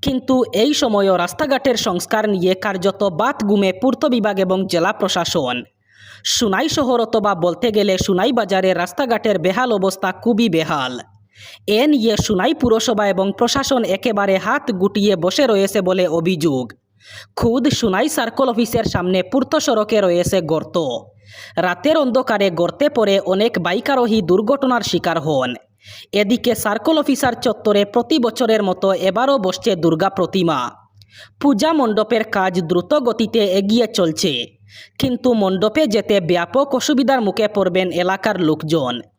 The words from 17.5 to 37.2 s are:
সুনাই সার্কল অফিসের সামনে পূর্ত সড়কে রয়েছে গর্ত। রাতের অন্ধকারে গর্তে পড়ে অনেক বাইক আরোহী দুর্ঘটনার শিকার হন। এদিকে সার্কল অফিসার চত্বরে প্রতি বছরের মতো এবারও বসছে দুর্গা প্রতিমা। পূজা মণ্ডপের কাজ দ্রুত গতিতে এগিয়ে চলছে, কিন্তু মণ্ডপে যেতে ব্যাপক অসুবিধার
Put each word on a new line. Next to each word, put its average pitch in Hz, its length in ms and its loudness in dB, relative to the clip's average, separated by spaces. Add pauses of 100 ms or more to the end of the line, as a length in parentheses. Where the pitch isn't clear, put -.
সুনাই 220 400 0
সার্কল 262 400 -2
অফিসের 196 360 0
সামনে 185 380 0
পূর্ত 262 340 -2
সড়কে 220 440 2
রয়েছে 175 400 2
গর্ত। 156 360 -4 (800)
রাতের 180 400 0
অন্ধকারে 226 540 0
গর্তে 170 380 0
পড়ে 202 320 2
অনেক 196 380 0
বাইক 180 320 -2
আরোহী 233 320 2
দুর্ঘটনার 233 600 2
শিকার 165 380 -2
হন। 131 340 -2 (580)
এদিকে 220 420 0
সার্কল 226 440 0
অফিসার 269 440 0
চত্বরে 208 420 2
প্রতি 240 340 0
বছরের 226 440 0
মতো 190 300 0
এবারও 220 460 0
বসছে 190 380 -2
দুর্গা 160 340 2
প্রতিমা। 165 600 -2 (680)
পূজা 285 320 2
মণ্ডপের 220 520 0
কাজ 190 380 0
দ্রুত 180 320 0
গতিতে 233 460 0 (120)
এগিয়ে 208 340 2
চলছে, 165 460 -2 (680)
কিন্তু 254 340 -2
মণ্ডপে 214 540 2
যেতে 202 340 0
ব্যাপক 175 540 0
অসুবিধার 262 460 2